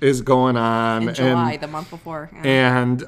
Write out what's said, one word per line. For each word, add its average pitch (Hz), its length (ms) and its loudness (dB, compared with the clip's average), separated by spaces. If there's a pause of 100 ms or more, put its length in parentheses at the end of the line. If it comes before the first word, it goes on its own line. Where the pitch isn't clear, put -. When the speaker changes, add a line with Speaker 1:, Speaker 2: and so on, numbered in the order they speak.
Speaker 1:
is 135 220 2
going 127 340 2
on. 113 520 0
Speaker 2:
In 113 60 -6
July, 127 380 0
Speaker 1:
And 147 100 -10
Speaker 2:
the 151 60 -8
month 156 220 -12
before. 160 420 -14
Yeah. 131 480 2
Speaker 1:
And, 123 280 0